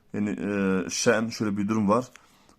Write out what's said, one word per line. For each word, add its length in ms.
yani, 160
e, 600
şen, 400
şöyle 280
bir 100
durum 220
var. 180